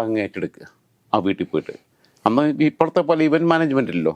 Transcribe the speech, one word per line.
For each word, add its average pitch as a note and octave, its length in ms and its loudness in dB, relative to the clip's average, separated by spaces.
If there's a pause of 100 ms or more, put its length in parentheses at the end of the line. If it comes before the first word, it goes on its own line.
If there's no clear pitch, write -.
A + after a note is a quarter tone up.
അങ്ങ് A2 220 -2
ഏറ്റെടുക്കുക - 400 -10 (460)
ആ G#2+ 140 4
വീട്ടിൽ F#2 240 -2
പോയിട്ട്. - 240 -4 (520)
അന്ന് A#2+ 160 2 (240)
ഇപ്പോഴത്തെ D#3+ 400 0
പോലെ D#3+ 220 2
ഇവന്റ് D#3+ 200 2
മാനേജ്മെന്റ് D3 440 0
ഇല്ലല്ലോ, D#2+ 220 0